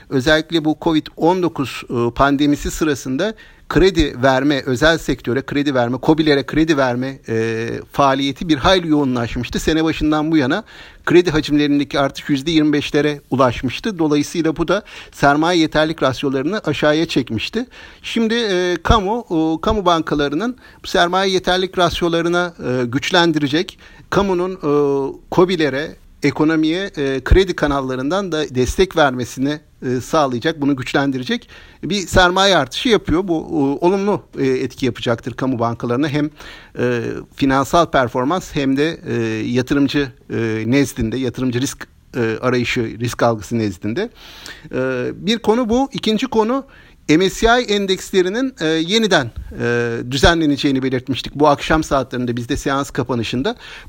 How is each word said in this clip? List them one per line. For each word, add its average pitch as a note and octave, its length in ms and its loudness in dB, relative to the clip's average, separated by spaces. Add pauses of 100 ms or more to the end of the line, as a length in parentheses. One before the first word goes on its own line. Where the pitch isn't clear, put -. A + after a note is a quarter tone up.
özellikle D#3 560 0
bu D3+ 180 0
covid D#3 240 0 (100)
on F3+ 260 2
dokuz, C#3+ 480 -4
e, A#2+ 240 0
pandemisi C#3+ 560 2
sırasında D3+ 640 -2 (340)
kredi D3+ 540 2
verme, C3+ 440 4
özel D3+ 320 2
sektöre C3 440 -2
kredi C#3+ 320 -2
verme, B2 240 2
kobilere D3+ 480 2
kredi D#3+ 300 2
verme, C3 420 -2 (100)
e, A2+ 400 -2 (240)
faaliyeti C#3 560 0
bir D#3 80 4
hayli F3 320 2
yoğunlaşmıştı. B2+ 720 0
Sene D#3+ 240 0
başından D3+ 480 0
bu D#3+ 40 2
yana D3+ 280 0 (420)
kredi E3 240 4
hacimlerindeki D3 720 0
artış - 280 -2
yüzde C#3+ 220 0
yirmi D3+ 220 4
beşlere D3 480 0 (100)
ulaşmıştı. C3 680 0
Dolayısıyla D3+ 580 0
bu E3 120 -2
da F#3+ 140 0 (300)
sermaye D#3+ 480 4
yeterlik D#3 420 0
rasyolarını C#3 600 -2
aşağıya D3+ 420 2
çekmişti. C#3+ 600 -4 (360)
Şimdi, A3+ 320 0
e, F3+ 480 0
kamu, A3+ 480 0
o, D#3+ 300 0
kamu G#3 260 0
bankalarının D#3+ 720 0 (280)
bu - 20 -14
sermaye F#3 460 2
yeterlik F#3 460 0
rasyolarına, F3 760 0 (120)
e, B2+ 180 0
güçlendirecek, D3+ 920 0 (320)
kamunun, F#3 420 0
e, D#3+ 200 -2 (580)
kobilere, D#3+ 680 0 (260)
ekonomiye, D#3 640 0
e, C#3 400 -4
kredi F3+ 320 4
kanallarından C#3+ 760 -2
da D3+ 220 -4
destek C#3+ 420 0
vermesini, C3+ 640 0 (220)
e, B2+ 180 -2
sağlayacak, D3 600 0
bunu C#3 160 0
güçlendirecek C3+ 720 -2 (340)
bir F3+ 240 -4
sermaye F#3 500 4
artışı C#3+ 320 -2
yapıyor. F#3+ 400 2
Bu, E3 60 0
e, C#3+ 500 -2
olumlu, G3 380 2 (160)
e, C#3 80 0
etki C3 400 -2
yapacaktır A#2 480 -2
kamu C3 240 -2
bankalarına. A#2+ 500 -2
Hem, D3 220 -2 (480)
e, A#2+ 220 0 (360)
finansal C#3 500 2
performans C3+ 680 -2
hem C3+ 220 0
de, D#3 300 -2
e, A#2+ 80 -4 (340)
yatırımcı, C3+ 600 0 (220)
e, A2 360 -2
nezdinde, A#2+ 500 0
yatırımcı B2+ 440 -4
risk, - 280 -6 (280)
e, A2+ 240 0
arayışı, A#2+ 600 -2
risk A#2+ 220 -4
algısı A#2 360 0
nezdinde. A2 520 -4 (640)
E, C3 400 -2
bir F#3 240 -2
konu A3+ 300 0
bu. B3+ 240 0
İkinci G#3+ 340 -2
konu A#3 380 0 (440)
M E3+ 220 4
S - 160 -2
C B3 160 4
I - 20 -2
endekslerinin, G3+ 960 0
e, D#3+ 60 -2
yeniden, E3 640 2 (300)
e, A#2+ 360 0 (140)
düzenleneceğini C#3+ 720 2
belirtmiştik B2+ 520 -4
bu D3 140 4
akşam D#3 360 2
saatlerinde B2 520 -2
biz A#2+ 120 -6
de C#3+ 80 0
seans C#3 340 -2
kapanışında. B2+ 640 -4 (320)